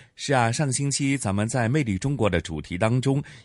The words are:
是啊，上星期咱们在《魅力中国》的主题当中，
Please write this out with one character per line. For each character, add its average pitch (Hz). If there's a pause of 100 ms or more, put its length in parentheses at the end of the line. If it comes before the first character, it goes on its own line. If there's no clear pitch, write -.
(180)
是 -
啊， 117
上 143
星 143
期 139
咱 101
们 104
在 117
《魅 151
力 104
中 139
国》 107
的 87
主 78
题 85
当 110
中， 135 (200)